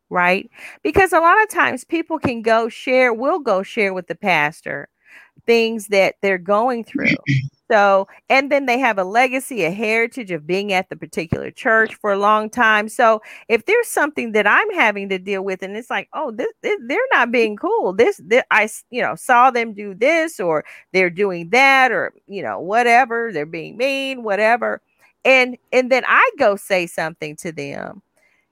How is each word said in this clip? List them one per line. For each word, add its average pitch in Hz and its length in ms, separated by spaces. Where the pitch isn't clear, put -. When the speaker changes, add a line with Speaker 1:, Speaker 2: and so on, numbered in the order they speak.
Speaker 1:
right? 180 400
Because 370 300
a 339 60
lot 349 220
of 427 80
times 262 340
people 330 360
can 240 240
go 226 260
share, 254 440
will 269 260
go 208 240
share 202 300
with 185 140
the 170 80
pastor 151 720
things 226 400
that 190 340
they're 196 160
going 214 460
through. - 320
Speaker 2:
<clears throat> 135 220
Speaker 1:
So, 196 360
and 269 200
then 277 140
they 247 140
have 233 180
a 196 60
legacy, 240 600
a 156 60
heritage 220 640
of 151 160
being 196 260
at 185 160
the - 60
particular 160 560
church 220 420
for - 180
a 196 60
long 214 320
time. 214 400
So 226 320
if 226 200
there's 453 200
something 285 440
that 202 160
I'm 415 240
having 214 380
to 190 100
deal 190 240
with 190 180
and 196 160
it's 233 140
like, 208 220
"Oh, 277 180
this, 226 200
this, 415 240
they're 277 100
not 247 180
being 226 240
cool. 330 380
This, 240 320
this, 220 240
I 208 140
s-, - 260
you 240 140
know, 120 100
saw 247 380
them 233 240
do 202 180
this 320 460
or 165 260
they're 185 180
doing 175 400
that 262 400
or, 160 200
you 196 160
know, 107 180
whatever, 233 720
they're 151 140
being 160 320
mean, 269 460
whatever." 214 580
And, 254 320
and 247 200
then 254 160
I 320 200
go 214 160
say 185 320
something 160 480
to 170 160
them, 143 500